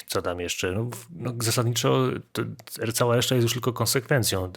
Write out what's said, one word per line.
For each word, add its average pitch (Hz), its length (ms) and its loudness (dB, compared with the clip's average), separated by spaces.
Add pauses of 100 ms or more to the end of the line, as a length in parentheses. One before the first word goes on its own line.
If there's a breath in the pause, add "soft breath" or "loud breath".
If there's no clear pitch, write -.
co 95 160 -2
tam 87 180 -4
jeszcze? 87 320 -2
No, 107 120 0
w-, 123 260 -10
no, 85 300 -6
zasadniczo 123 720 2 (220)
to, - 100 -4 (500)
cała 120 240 4
reszta 123 180 2
jest 120 80 4
już 117 100 2
tylko 123 200 0
konsekwencją 107 840 0